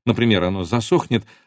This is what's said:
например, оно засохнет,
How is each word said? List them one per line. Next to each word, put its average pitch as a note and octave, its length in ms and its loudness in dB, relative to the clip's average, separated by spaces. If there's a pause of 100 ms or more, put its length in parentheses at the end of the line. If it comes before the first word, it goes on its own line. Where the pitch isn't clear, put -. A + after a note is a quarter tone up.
например, A2 380 2
оно F#2 200 -4
засохнет, A#2 600 -2 (220)